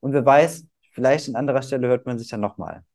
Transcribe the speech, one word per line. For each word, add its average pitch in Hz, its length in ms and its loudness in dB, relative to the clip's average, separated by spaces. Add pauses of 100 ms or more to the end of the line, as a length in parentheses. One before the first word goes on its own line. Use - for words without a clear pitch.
Und 135 120 -4
wer 135 120 2
weiß, 147 400 4 (260)
vielleicht 135 380 0
an 120 60 -10
anderer 135 260 -2
Stelle 127 260 -4
hört 123 180 0
man 123 140 -6
sich 113 120 -12
ja 117 60 -8
nochmal. - 460 -8 (120)